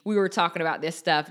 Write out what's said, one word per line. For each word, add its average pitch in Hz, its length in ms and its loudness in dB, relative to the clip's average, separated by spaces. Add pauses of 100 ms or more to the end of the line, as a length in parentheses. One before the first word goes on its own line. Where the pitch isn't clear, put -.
we 214 140 -2
were 190 120 4
talking 175 320 0
about 160 200 -2
this 160 160 -4
stuff 151 340 0